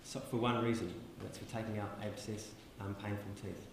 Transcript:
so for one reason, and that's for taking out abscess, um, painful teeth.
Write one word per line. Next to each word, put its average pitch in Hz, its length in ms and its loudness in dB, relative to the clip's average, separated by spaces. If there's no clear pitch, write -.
so - 160 -4
for - 180 0
one 117 240 6
reason, 113 260 6
and 98 400 -6
that's - 100 -6
for 101 80 -6
taking 110 340 0
out 101 120 0
abscess, 104 460 -4
um, 101 140 0
painful 101 360 -2
teeth. 95 320 -4